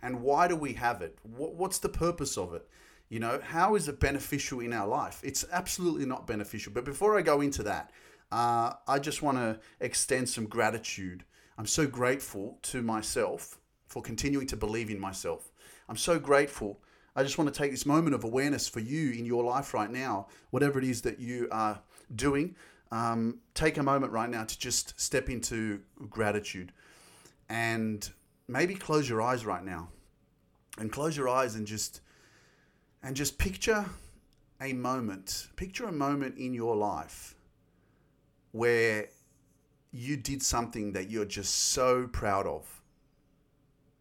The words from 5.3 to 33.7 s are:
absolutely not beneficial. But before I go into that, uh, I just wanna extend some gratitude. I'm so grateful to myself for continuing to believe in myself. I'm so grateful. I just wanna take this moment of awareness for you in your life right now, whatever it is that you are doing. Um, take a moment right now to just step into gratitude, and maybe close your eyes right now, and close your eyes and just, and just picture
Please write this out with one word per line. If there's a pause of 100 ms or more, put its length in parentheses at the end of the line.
absolutely
not
beneficial.
But
before
I
go
into
that, (400)
uh, (140)
I
just
wanna (200)
extend
some
gratitude. (320)
I'm
so
grateful
to
myself (260)
for
continuing
to
believe
in
myself. (360)
I'm
so
grateful. (340)
I
just
wanna
take
this
moment
of
awareness
for
you
in
your
life
right
now, (240)
whatever
it
is
that
you
are (320)
doing. (360)
Um, (160)
take
a
moment
right
now
to
just
step
into (300)
gratitude, (760)
and (400)
maybe
close
your
eyes
right
now, (880)
and
close
your
eyes
and
just, (1000)
and
just
picture (720)